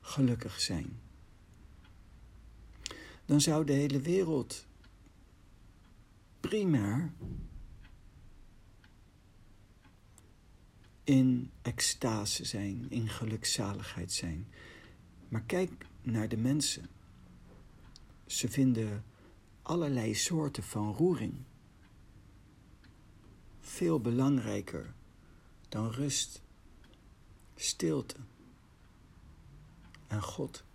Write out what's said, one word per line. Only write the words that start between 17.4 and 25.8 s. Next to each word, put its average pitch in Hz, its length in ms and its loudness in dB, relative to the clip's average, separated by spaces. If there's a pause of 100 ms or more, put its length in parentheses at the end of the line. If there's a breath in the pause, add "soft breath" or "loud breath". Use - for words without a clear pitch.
Ze - 220 -4
vinden 113 560 2 (640 loud breath)
allerlei 135 460 0
soorten 147 480 0
van 107 300 -2
roering 143 420 2 (2250)
veel 165 400 0
belangrijker 117 920 0 (760 soft breath)
dan 110 220 -2